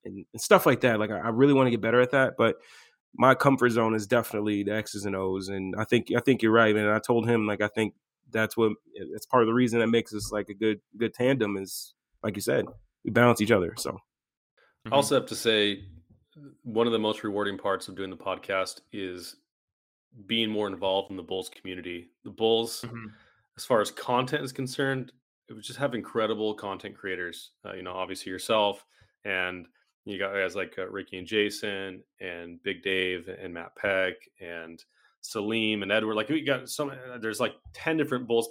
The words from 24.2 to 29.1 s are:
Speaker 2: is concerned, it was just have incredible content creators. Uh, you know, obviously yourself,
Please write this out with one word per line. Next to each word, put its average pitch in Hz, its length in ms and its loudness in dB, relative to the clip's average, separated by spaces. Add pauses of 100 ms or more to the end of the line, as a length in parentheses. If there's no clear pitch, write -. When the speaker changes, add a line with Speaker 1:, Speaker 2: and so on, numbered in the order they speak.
Speaker 2:
is 131 80 -8
concerned, 131 580 -4 (380)
it - 60 -16
was 107 120 -16
just 123 120 -14
have 135 160 -2
incredible 107 580 -2
content 101 460 -10
creators. 90 540 -8 (120)
Uh, 98 80 -12
you 92 100 -12
know, 90 120 -10
obviously 92 360 -8
yourself, 101 540 0 (400)